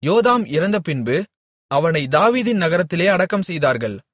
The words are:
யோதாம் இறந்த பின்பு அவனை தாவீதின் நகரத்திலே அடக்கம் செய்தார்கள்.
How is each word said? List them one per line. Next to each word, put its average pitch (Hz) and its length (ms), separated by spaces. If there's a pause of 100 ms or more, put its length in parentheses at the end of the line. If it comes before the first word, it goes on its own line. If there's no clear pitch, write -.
யோதாம் 233 400
இறந்த 175 320
பின்பு 143 480 (400)
அவனை 151 400
தாவீதின் 220 500
நகரத்திலே 175 500
அடக்கம் 190 360
செய்தார்கள். 127 580 (140)